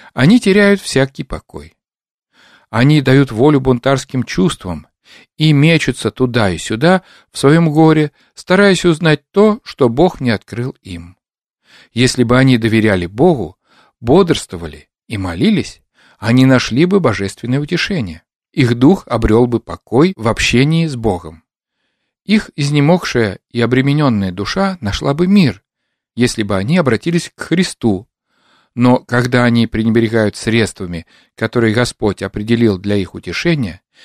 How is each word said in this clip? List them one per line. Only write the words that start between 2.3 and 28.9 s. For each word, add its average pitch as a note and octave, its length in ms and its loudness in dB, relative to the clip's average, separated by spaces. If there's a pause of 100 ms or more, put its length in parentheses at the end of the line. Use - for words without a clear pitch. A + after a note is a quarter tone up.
Они C3+ 300 2
дают C3 320 4
волю C3 300 2
бунтарским C3 640 -2
чувствам F#2 640 -6 (500)
и D#3 160 2
мечутся C#3+ 580 0
туда A#2+ 380 0
и E2+ 80 -4
сюда D#3 460 -2 (280)
в - 60 -20
своем D#3 340 4
горе, D#3 400 2 (220)
стараясь F#3+ 520 0
узнать D#3 460 0
то, G#3+ 320 2
что - 240 -2
Бог D3 320 0
не B2+ 120 -2
открыл A2+ 500 -8
им. F2 340 -16 (800)
Если B2 300 0
бы A#2+ 140 2
они C3 200 4
доверяли G#2+ 480 0
Богу, A2+ 500 0 (460)
бодрствовали A#2+ 880 -2 (180)
и A2 100 -8
молились, G2 640 -2 (380)
они B2 260 2
нашли C3 400 2
бы F#3+ 140 2
божественное A#2 600 -4
утешение. D3 640 -6 (280)
Их B2 240 0
дух C#3+ 320 4
обрел A2+ 400 2
бы A#2 120 -2
покой C3 560 -2
в A2+ 120 -6
общении D3 600 0
с C#3+ 80 -8
Богом. F2 480 -6 (800)
Их G3+ 320 -2
изнемогшая C#3+ 840 0 (120)
и A#2 100 -2
обремененная B2+ 720 0
душа F#3 500 -4
нашла C#3+ 320 -4
бы E3+ 140 -2
мир, F#3 340 2 (540)
если A#2 280 -2
бы G2+ 140 -4
они A#2 200 -2
обратились D#3+ 580 -2
к - 60 -14
Христу. A#2+ 640 -2 (640)
Но B2 260 2